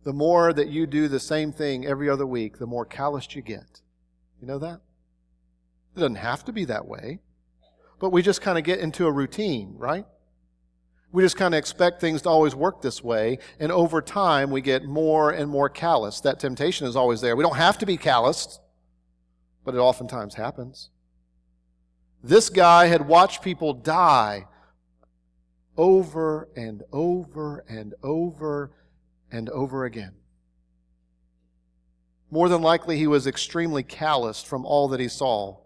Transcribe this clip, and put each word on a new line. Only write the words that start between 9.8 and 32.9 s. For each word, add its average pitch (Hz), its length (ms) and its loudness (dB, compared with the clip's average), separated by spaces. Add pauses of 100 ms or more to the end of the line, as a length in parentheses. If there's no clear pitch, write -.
We 185 100 4
just 185 160 4
kinda 170 200 2
expect 175 440 0
things 160 220 -2
to 180 60 0
always 156 260 4
work 175 260 -2
this 127 220 -6
way, 117 340 -2 (220)
and 156 120 -4
over 165 300 2
time 151 480 0
we 135 120 -2
get 131 240 0
more 156 440 2
and 147 220 -4
more 139 180 2
callous. 131 520 -2
That 139 180 0
temptation 139 480 -4
is 120 80 -6
always 120 260 0
there. 120 140 0
We 143 80 0
don't 151 140 0
have 175 220 4
to 208 60 -4
be 185 120 -2
calloused, 131 640 0 (1040)
but 127 120 -8
it 123 40 0
oftentimes 123 540 0
happens. 123 560 -12 (1300)
This 185 280 6
guy 175 380 8
had 156 200 2
watched 175 340 6
people 165 320 -4
die 123 720 2 (1300)
over 160 760 2
and 113 380 -12
over 151 760 -6
and 107 240 -14 (100)
over 147 680 -6 (600)
and 113 200 -10
over 131 340 -6
again. 104 300 -12 (2250)
More 170 200 2
than 170 120 2
likely, 165 360 2